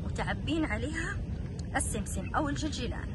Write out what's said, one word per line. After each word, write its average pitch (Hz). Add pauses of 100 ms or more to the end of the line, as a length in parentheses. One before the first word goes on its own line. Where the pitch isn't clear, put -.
وتعبين 220
عليها 277 (600)
السمسم -
أو 285
الجلجلان 285